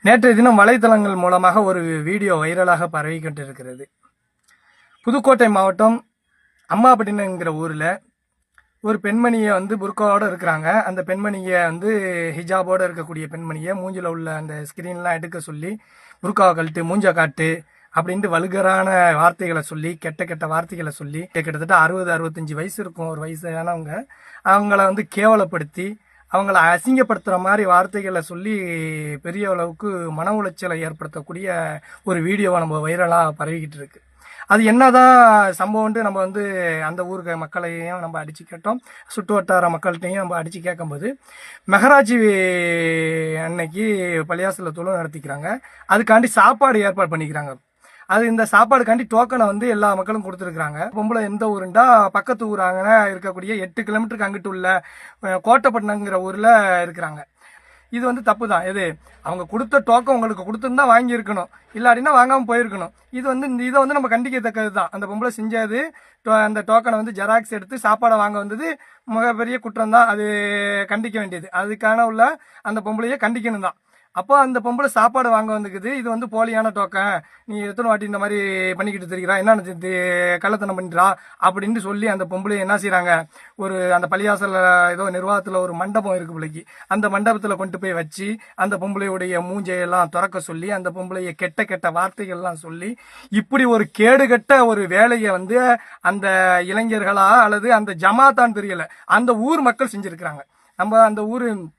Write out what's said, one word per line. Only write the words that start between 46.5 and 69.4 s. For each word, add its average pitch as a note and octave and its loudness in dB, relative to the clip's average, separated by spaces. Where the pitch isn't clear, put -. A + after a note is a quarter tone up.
ஏற்பாடு F#3 -2
பண்ணிக்கிறாங்க. D3 -8
அது A3 2
இந்த A3+ 2
சாப்பாடுக்காண்டி A#3 4
டோக்கனை A#3 2
வந்து G#3 -2
எல்லா G#3 2
மக்களும் G3 -4
கொடுத்துருக்காங்க. F3 -8
பொம்பளை A3 -2
எந்த G#3 -4
ஊருண்டா, G#3 4
பக்கத்து A3 -4
ஊராங்கன்னா F#3+ 2
இருக்கக்கூடிய G3 -8
எட்டு F#3 -8
கிலோமீட்டருக்கு G#3+ -4
அங்கிட்டு G3 -8
உள்ள, F#3 -2
அஹ், F#3 -4
கோட்டைப்பட்டினங்கிற G#3 2
ஊர்ல F#3+ 0
இருக்கிறாங்க. E3 -10
இது A#3+ -4
வந்து B3 -2
தப்பு A3 -2
தான். F3+ 0
எது, F#3 -4
அவங்க F3+ -8
கொடுத்த A#3+ -2
டோக்கன் A#3+ 4
உங்களுக்கு A3+ 0
கொடுத்துருந்தா B3 0
வாங்கியிருக்கணும், A3+ 2
இல்லாட்டினா A#3+ 2
வாங்காம C4 4
போயிருக்கணும். A3 -2
இது B3+ -8
வந்து C4 -2
இந்த, B3 -4
இதை C4+ 4
வந்து C#4+ 0
நம்ம B3+ -2
கண்டிக்கத்தக்கது A3+ -2
தான். F#3 -2
அந்த G3 -10
பொம்பளை A3 -4
செஞ்சது, A3 -4
டோ-, A3 4
அந்த G#3+ -2
டோக்கனை A3+ 2
வந்து A3+ -6
ஜெராக்ஸ் G#3+ 0
எடுத்து G3+ -10
சாப்பாடை A3+ 2
வாங்க G#3 0
வந்தது A3 -8
மிகப்பெரிய A#3 -2